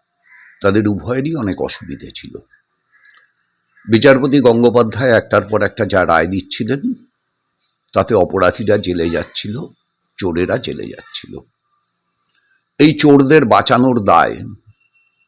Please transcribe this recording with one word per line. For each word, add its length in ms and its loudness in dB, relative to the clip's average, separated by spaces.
তাদের 260 0
উভয়েরই 480 -4
অনেক 260 -6
অসুবিধে 540 -10
ছিল। 240 -16
বিচারপতি 480 4
গঙ্গোপাধ্যায় 720 2
একটার 300 2
পর 220 -2
একটা 220 -4
যা 200 0
রায় 220 2
দিচ্ছিলেন, 680 -6
তাতে 220 0
অপরাধীরা 600 0
জেলে 320 -4
যাচ্ছিল, 500 -8
চোরেরা 400 -4
জেলে 300 -10
যাচ্ছিল। 520 -16
এই 140 4
চোরদের 520 4
বাঁচানোর 580 2
দায়, 340 2